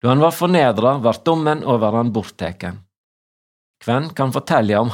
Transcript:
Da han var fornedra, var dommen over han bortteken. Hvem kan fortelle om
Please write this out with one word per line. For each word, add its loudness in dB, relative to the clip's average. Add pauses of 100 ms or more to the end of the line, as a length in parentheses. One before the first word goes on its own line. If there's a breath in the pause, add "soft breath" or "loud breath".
Da 2
han 4
var 4
fornedra, 2
var 0
dommen 0
over 0
han 0
bortteken. -8 (1040)
Hvem -2 (100)
kan 0
fortelle 0
om 0